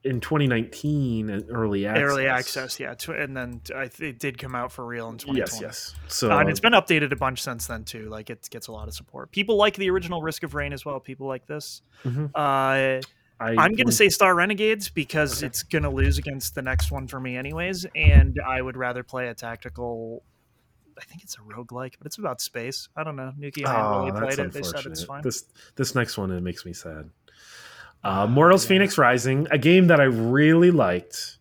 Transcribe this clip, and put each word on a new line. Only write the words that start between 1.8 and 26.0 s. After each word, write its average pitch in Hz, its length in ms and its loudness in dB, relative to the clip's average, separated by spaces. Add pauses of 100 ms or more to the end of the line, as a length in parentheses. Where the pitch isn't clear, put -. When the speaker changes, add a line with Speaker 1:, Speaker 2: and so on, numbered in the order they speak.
Speaker 1:
access. 110 180 0
Speaker 2:
Early 139 240 2
access, 131 520 -4
yeah. 131 140 -10
Tw-, - 160 -12
and 147 260 -6
then 123 260 -10 (140)
I 135 120 -8
th-, 156 280 -10
it - 40 -20
did 135 180 -6
come 135 180 -10
out 123 160 -6
for 123 140 -12
real 117 240 -8
in 113 60 -14
Speaker 1:
Yes, - 80 -16
Speaker 2:
twenty 135 180 -2
twenty. 110 240 -6
Speaker 1:
yes. - 300 -14 (120)
So - 240 0
Speaker 2:
Uh, 147 80 4
and 156 100 4
it's 143 120 -4
been 233 120 4
updated 156 380 4
a 143 60 -2
bunch 131 240 -4
since 120 260 -8
then, 110 160 -10
too. 110 260 -12
Like, 107 200 -12
it 113 200 -14
gets - 180 -14
a 117 40 -14
lot 107 160 -12
of 107 60 -14
support. - 380 -16
People 208 260 0
like 208 180 4
the 190 140 -2
original 175 320 -2
Risk 156 220 -6
of 143 100 -10
Rain 143 200 -6
as 135 120 -12
well. 139 140 -10
People 135 280 -14
like 131 200 -10
this. - 340 -12 (240)
Speaker 1:
Mm-hmm. 139 280 -4
Speaker 2:
Uh, 156 60 -4
Speaker 1:
I 135 600 2 (400)
Speaker 2:
I'm - 140 -2
gonna 185 200 4
Speaker 1:
think 240 180 2
Speaker 2:
say 202 160 6
Star 185 260 6
Renegades 208 540 2
because 143 500 -2
Speaker 1:
Okay. 147 80 -6
Speaker 2:
it's - 160 -6
gonna 147 260 -2
lose 135 280 4
against - 380 -6
the 139 60 -6
next 131 300 0
one 135 160 -8
for 135 120 -8
me 127 160 -6
anyways, 170 500 -6 (100)
and 139 520 8
I 131 140 -2
would 127 160 -6
rather 123 260 -4
play 127 260 -6
a 117 40 -10
tactical, 117 920 -10 (760)
I - 60 -20
think - 180 -20
it's - 120 -16
a - 40 -20
roguelike, 120 580 -12
but 143 80 -20
it's - 140 -12
about 151 220 -6
space. - 540 -8
I 156 80 -8
don't 156 120 -8
know. 131 240 -10
Nuki 143 260 -10
and - 20 -2
Speaker 1:
Oh, 107 380 0
Speaker 2:
Willie 98 60 -4
Speaker 1:
that's 113 240 -2
Speaker 2:
played 139 120 -4
it. 135 60 -10
They 143 80 -10
said 151 240 -8
it's 156 160 -12
Speaker 1:
unfortunate. 143 60 -12
Speaker 2:
fine. 139 160 -14
Speaker 1:
This, - 220 -6 (300)
this 131 200 -4
next 120 220 -2